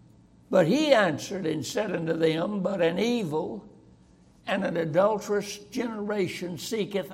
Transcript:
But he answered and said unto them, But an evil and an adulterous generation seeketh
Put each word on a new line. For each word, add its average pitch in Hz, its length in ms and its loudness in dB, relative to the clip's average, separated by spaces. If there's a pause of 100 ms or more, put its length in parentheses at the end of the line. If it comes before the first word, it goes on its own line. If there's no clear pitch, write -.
(480)
But 185 180 6
he 277 280 6
answered 190 500 2
and 151 220 -2
said 208 260 -2
unto 165 220 -2
them, 170 480 0
But 185 180 -2
an 170 180 2
evil 208 680 -2 (800)
and 196 180 -2
an 170 140 -2
adulterous 196 800 0
generation 208 960 -4
seeketh 196 580 -4